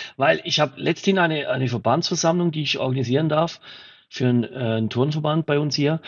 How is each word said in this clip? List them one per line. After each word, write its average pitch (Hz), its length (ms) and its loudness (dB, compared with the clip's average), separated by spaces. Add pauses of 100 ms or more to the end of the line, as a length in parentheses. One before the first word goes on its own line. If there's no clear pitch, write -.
(160)
weil 151 280 2
ich 165 160 0
habe 139 200 -2
letzthin 170 380 0
eine, 156 300 0
eine 131 200 0
Verbandsversammlung, 165 840 0
die 151 100 -4
ich 139 160 -4
organisieren 131 500 0
darf 156 320 0 (480)
für 127 200 0
einen, 120 160 4
äh, - 120 -10
einen 113 340 -2
Turnverband 151 540 0
bei 147 140 0
uns 147 160 -2
hier. 147 340 0